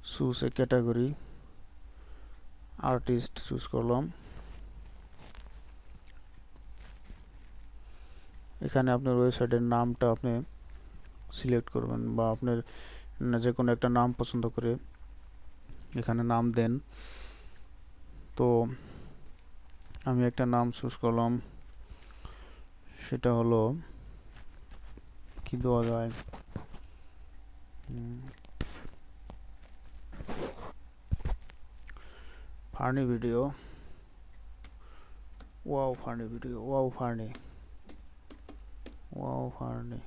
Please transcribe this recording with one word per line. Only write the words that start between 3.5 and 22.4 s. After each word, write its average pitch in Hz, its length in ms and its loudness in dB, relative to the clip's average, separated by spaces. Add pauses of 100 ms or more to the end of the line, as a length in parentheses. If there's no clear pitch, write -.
করলাম। 123 440 2 (4000)
এখানে 131 300 6
আপনার 123 240 6
ওয়েবসাইটের 120 460 6
নামটা 120 500 6
আপনি 120 320 2 (920)
সিলেক্ট 120 360 4
করবেন 117 460 0
বা 113 160 6
আপনার 117 300 2 (760)
যে 120 120 6
কোনো 123 200 6
একটা 120 180 6
নাম 123 240 6
পছন্দ 117 360 2
করে 117 260 2 (1200)
এখানে 117 280 2
নাম 117 280 6
দেন। 117 280 6 (1600)
তো 120 320 8 (1400)
আমি 123 200 6
একটা 123 200 6
নাম 120 260 6
চুজ 120 240 -2
করলাম, 117 460 6 (1700)